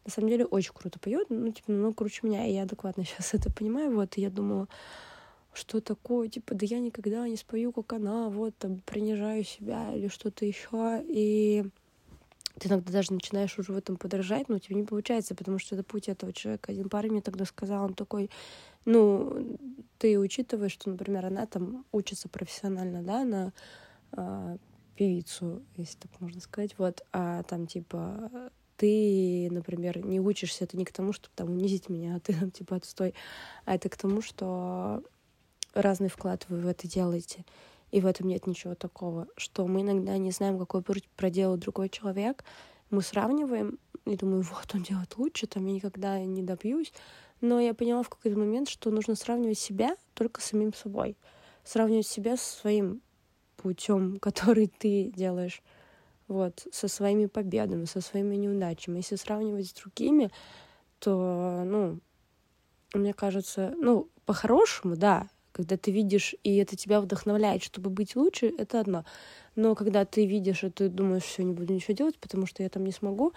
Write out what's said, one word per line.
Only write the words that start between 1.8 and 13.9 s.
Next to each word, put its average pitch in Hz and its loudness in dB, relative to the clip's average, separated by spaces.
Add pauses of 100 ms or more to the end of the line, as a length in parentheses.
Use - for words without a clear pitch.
круче 208 -4
меня, 220 0
и 202 2
я 190 0
адекватно 190 -6
<laughs> - -6
щас - -4
это 196 0
понимаю, 240 0
вот, 196 0
и 196 0
я 196 0
думала: 202 -2 (840)
"Что - -4
такое? 226 -2
Типа, - -8
да 208 -2
я 233 0
никогда 226 -2
не 220 -4
спою, 233 -4
как 226 -6
она, 220 -2
вот, 214 -4
там, 190 -6
принижаю 214 -2
себя 214 -6
или 202 -2
что-то 208 -4
еще". 226 -2
И 214 4 (960)
ты - -4
иногда 185 2
даже 190 2
начинаешь 196 -2
уже 196 -4
в 190 -2
этом 190 -4